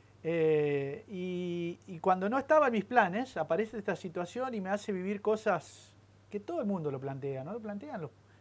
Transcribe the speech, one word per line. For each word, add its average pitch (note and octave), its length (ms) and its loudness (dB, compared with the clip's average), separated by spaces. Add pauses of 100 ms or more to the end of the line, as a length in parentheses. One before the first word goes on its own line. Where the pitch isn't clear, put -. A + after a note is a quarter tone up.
(220)
Eh, D3+ 840 2
y, F3+ 800 -4
y F3+ 140 -10
cuando F#3 280 2
no C4 100 2
estaba D4 280 6
en B3 60 4
mis G3+ 120 2
planes, A3+ 520 2
aparece F#3+ 420 0
esta G3 160 -2
situación G3+ 600 -6
y G#3 60 -4
me F#3 100 -6
hace G3+ 220 -2
vivir G3 300 -2
cosas G#3 680 -2 (380)
que G#3 100 -6
todo E4 200 -4
el A3+ 60 -2
mundo E3+ 240 -2
lo C3+ 80 -4
plantea, C3+ 460 -6
¿no? F3 80 -8
Lo A3+ 80 -8
plantean G#3+ 400 -10
los, D3 100 -8 (300)